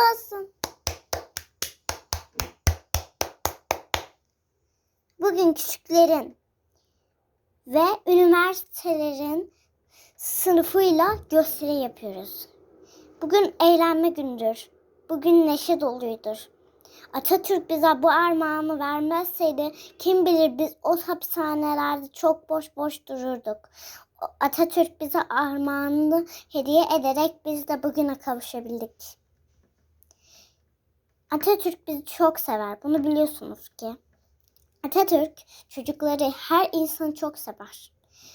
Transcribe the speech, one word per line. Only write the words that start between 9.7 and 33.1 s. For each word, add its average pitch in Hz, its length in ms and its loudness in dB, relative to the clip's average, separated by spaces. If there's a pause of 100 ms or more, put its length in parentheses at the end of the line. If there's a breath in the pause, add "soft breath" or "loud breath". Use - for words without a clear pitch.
sınıfıyla 359 1000 2 (120)
gösteri 311 440 0
yapıyoruz. 214 760 -8 (720 loud breath)
Bugün 349 400 2
eğlenme 330 480 4
gündür. 247 600 -4 (400)
Bugün 320 380 4
neşe 294 340 0
doluydur. 233 720 -8 (600 loud breath)
Atatürk 359 560 0
bize 311 340 2
bu 330 60 4
armağanı 311 680 0
vermezseydi 302 920 -2 (280 loud breath)
kim 370 260 2
bilir 320 320 2
biz 302 260 -4
o 339 140 2
hapishanelerde 302 1120 -4
çok 320 420 -2
boş 311 280 -6
boş 294 300 -8
dururduk. 254 500 -8 (840 loud breath)
Atatürk 330 640 0
bize 311 180 -2 (100)
armağanını 285 960 0 (240 loud breath)
hediye 294 340 2
ederek 302 600 0
biz 294 220 -6
de 277 160 -4
bugüne 285 320 -2
kavuşabildik. 240 1000 -10 (2250 soft breath)
Atatürk 339 560 0
bizi 294 180 -12
çok 320 340 0
sever. 208 440 -6
Bunu 294 200 0
biliyorsunuz 302 640 -2